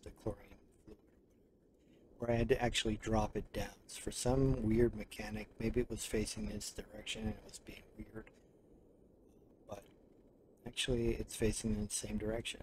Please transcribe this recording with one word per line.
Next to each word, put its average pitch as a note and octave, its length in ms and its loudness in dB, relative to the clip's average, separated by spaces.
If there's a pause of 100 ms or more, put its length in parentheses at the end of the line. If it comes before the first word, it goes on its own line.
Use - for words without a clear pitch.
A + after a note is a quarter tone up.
the - 60 -14 (120)
chlorine - 360 -8 (260)
fluid, G#2+ 140 -18 (1200)
where A#2+ 120 0
I A#2 40 6
had A#2 160 6
to A#2+ 120 6
actually A2 400 2
drop G#2+ 320 2
it G#2 180 -4
down. G2+ 180 -2 (180)
For - 220 -8
some C3 520 4
weird A2 320 6
mechanic, G#2+ 540 -8 (100)
maybe A2+ 220 2
it B2 100 0
was A2 140 -6
facing G#2+ 440 -2
this G#2 220 -6
direction - 520 -10
and A2 80 0
it - 140 -8
was - 200 -16
being - 180 -16 (160)
weird, A2 320 -14 (1400)
but - 140 -12 (840)
actually A#2 500 0
it's A2 200 -6
facing A2 400 2
in G#2 120 -2
the - 60 -8
same G#2+ 260 -4
direction, A2 440 -4